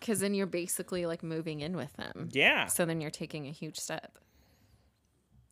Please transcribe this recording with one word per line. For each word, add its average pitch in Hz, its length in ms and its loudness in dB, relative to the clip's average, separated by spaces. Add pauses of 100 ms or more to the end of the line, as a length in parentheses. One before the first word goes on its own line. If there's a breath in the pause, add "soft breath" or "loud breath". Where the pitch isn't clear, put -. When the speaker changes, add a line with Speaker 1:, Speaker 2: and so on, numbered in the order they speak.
Speaker 1:
'Cause 214 180 0
then 202 140 2
you're 196 120 2
basically, 175 600 -2
like, 165 180 -2
moving 160 380 -2
in 175 160 -2
with 139 160 -4
them. - 400 -6
Speaker 2:
Yeah. 165 320 6
Speaker 1:
So - 180 2
then 165 160 2
you're 151 120 -2
taking 151 360 -6
a 143 40 -8
huge 160 280 -10
step. - 400 -8 (1300)